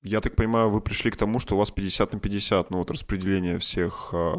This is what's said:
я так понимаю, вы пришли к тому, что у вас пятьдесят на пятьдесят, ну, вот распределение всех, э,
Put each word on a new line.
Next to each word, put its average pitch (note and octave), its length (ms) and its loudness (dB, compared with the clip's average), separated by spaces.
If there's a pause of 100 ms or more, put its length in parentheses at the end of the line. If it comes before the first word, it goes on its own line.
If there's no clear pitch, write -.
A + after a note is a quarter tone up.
я G#2+ 180 0
так - 160 -2
понимаю, A2+ 340 4
вы G#2+ 100 2
пришли - 300 -2
к - 60 -10
тому, G#2+ 240 0
что - 140 -2
у G2 40 4
вас G#2 120 2
пятьдесят G2 420 0
на G#2 80 -6
пятьдесят, G2 500 0
ну, F#2 80 -2
вот E2+ 120 -4
распределение F#2 680 0
всех, - 540 -2
э, E2+ 260 0